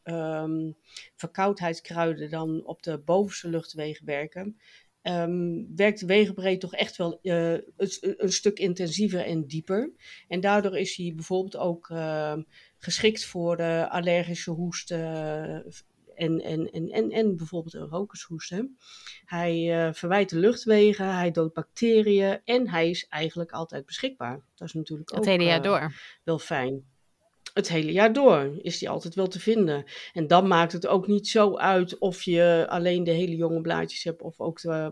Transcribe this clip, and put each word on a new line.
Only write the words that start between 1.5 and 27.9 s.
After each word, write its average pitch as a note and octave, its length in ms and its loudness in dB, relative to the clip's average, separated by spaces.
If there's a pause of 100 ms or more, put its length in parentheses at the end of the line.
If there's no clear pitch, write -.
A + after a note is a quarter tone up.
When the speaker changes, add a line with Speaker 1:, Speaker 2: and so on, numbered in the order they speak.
Speaker 1:
dan D#3+ 360 -4
op - 180 -12
de D#3 140 -6
bovenste F3 520 0
luchtwegen D#3 560 -6
werken, D#3 540 -8 (420)
ehm, F3 640 -2 (120)
werkt G#3 240 2
de F#3 60 -8
wegenbree F#3+ 520 2
toch F3+ 160 -10
echt - 220 -4
wel, E3+ 260 -4
eh, E3+ 320 0
een D#3+ 100 -4 (140)
s-, G3 240 -4
een F#3+ 300 -2
stuk G#3 280 0
intensiever F3+ 640 -2
en D#3 220 -2
dieper. F#3+ 440 -4 (360)
En F3 120 -4
daardoor G3 380 2
is F#3 180 -2
hij F3 200 -6
bijvoorbeeld F#3 420 -4
ook, E3+ 320 -4
ehm, D#3 520 -4 (360)
geschikt A3 480 0
voor, E3+ 320 -2
eh, E3 340 0
allergische F3 600 0
hoesten, E3+ 480 -6
eh, D#3 720 -6 (520)
en, D#3+ 160 2
en, D#3+ 300 -4
en, E3 180 -6
en, A3 220 0
en G#3+ 260 2
bijvoorbeeld E3 360 -8
een D#3 160 -12
rokershoesten. F#3+ 880 -8 (480)
Hij, E3+ 600 0
eh, D#3+ 60 -2
verwijt F#3+ 360 0
de E3 100 -2
luchtwegen, G#3 760 4
hij F3+ 160 0
doodt E3 220 0
bacteriën G3+ 920 4
en A#3+ 240 2
hij E3 200 2
is F3 200 -4
eigenlijk D#3+ 420 -4
altijd C#3+ 340 -8
beschikbaar. A#3+ 560 -6 (140)
Dat E3+ 120 -14
is - 60 -14
natuurlijk D#3+ 360 -8
Speaker 2:
Het - 100 -4
Speaker 1:
ook, G#3+ 60 2
Speaker 2:
hele F3+ 180 4
jaar E3+ 140 4
Speaker 1:
eh, D#3+ 60 0
Speaker 2:
door. D#3 300 0 (300)
Speaker 1:
wel D#3+ 160 -2
fijn. C3+ 560 -6 (580)
Het G3+ 160 0
hele D#3 220 0